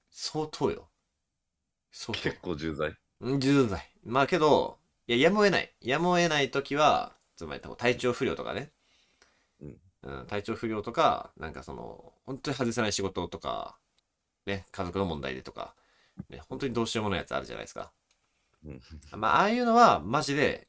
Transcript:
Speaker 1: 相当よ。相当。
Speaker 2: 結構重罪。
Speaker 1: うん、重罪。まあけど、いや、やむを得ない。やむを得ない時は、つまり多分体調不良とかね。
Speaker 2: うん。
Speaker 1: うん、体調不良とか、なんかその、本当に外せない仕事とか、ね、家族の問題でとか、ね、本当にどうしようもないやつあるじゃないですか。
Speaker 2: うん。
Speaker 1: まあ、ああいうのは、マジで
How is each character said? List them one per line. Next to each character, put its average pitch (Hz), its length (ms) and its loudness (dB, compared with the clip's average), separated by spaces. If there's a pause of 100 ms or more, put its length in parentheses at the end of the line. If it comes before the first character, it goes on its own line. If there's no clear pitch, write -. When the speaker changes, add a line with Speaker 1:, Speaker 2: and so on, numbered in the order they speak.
Speaker 1:
相 - 380 -6
当 143 240 0
よ。 - 180 -10 (1000)
相 - 260 -10
当。 - 60 -10
Speaker 2:
結 - 180 -4
構 87 140 -4
重 78 180 -6
罪。 76 240 -4 (240)
Speaker 1:
う 131 160 -2
ん、 - 20 0
重 135 280 4
罪。 90 240 -6 (120)
ま 123 180 0
あ 139 60 2
け 180 120 0
ど、 143 400 4 (280)
い 120 60 0
や、 120 40 2
や 151 120 6
む 208 100 2
を 208 40 6
得 196 80 6
な 117 100 2
い。 - 100 -10 (100)
や 135 180 0
む 175 100 2
を 180 80 4
得 170 120 4
な 151 120 2
い 131 100 2
時 139 240 -2
は、 139 400 4 (200)
つ 82 100 -12
ま 71 80 -8
り 67 80 -10
多 - 80 -16
分 58 60 -12
体 123 220 2
調 123 140 0
不 123 140 -2
良 85 100 0
と - 80 -10
か 60 100 -6
ね。 120 180 -8 (920)
Speaker 2:
う 73 60 -16
ん。 65 100 -18 (240)
Speaker 1:
う 65 220 -12
ん、 - 40 -16
体 101 160 -6
調 113 120 -4
不 113 120 -6
良 110 140 -2
と 117 100 -8
か、 147 460 2
な 78 120 -8
ん 71 40 -12
か - 100 -12
そ 73 120 -12
の、 57 380 -14 (120)
本 135 140 -10
当 147 120 -8
に 127 60 -4
外 120 160 0
せ 120 80 -2
な 107 60 0
い 101 60 -2
仕 98 100 -2
事 92 240 -4
と - 120 -12
か、 58 380 -8 (680)
ね、 98 260 -6
家 95 120 -6
族 87 160 -4
の 98 60 2
問 78 160 -4
題 65 140 -6
で 64 80 -12
と - 80 -14
か、 - 240 -12 (540)
ね、 - 200 -16
本 135 100 -10
当 139 80 -4
に 120 60 -4
ど 117 100 0
う 110 40 0
し - 80 -6
よ 113 60 0
う - 20 -4
も 104 80 -2
な 90 60 0
い - 20 -2
や 71 60 -6
つ - 100 -8
あ 67 40 -2
る 65 60 -8
じ 60 60 -14
ゃ 57 40 -10
な 55 60 -10
い 53 40 -10
で - 20 -16
す - 80 -16
か。 - 160 -12 (720)
Speaker 2:
う 76 80 -16
ん。 64 100 -16 (380)
Speaker 1:
ま 107 100 0
あ、 90 120 4
あ - 20 -
あ 208 60 2
い 240 100 0
う 240 60 0
の 226 100 4
は、 180 240 8
マ 110 240 0
ジ - 120 -2
で 123 340 0